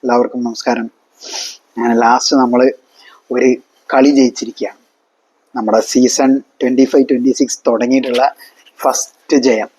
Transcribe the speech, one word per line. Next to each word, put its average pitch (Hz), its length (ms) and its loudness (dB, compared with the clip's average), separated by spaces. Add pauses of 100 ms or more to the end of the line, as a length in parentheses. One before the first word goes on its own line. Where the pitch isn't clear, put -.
എല്ലാവർക്കും 123 420 0
നമസ്കാരം. 117 460 -6 (880)
അങ്ങനെ 117 160 0
ലാസ്റ്റ് 120 420 2
നമ്മള് 127 340 2 (600)
ഒരു 123 260 2 (380)
കളി 139 140 4
ജയിച്ചിരിക്കുകയാണ്. 123 720 -2 (760)
നമ്മുടെ 113 240 0
സീസൺ 131 580 0
ട്വന്റി 131 460 -2
ഫൈവ് 135 200 2
ട്വന്റി 127 280 0
സിക്സ് - 340 -2
തുടങ്ങിയിട്ടുള്ള 127 680 0 (440)
ഫസ്റ്റ് - 580 -2
ജയം. 117 320 0 (100)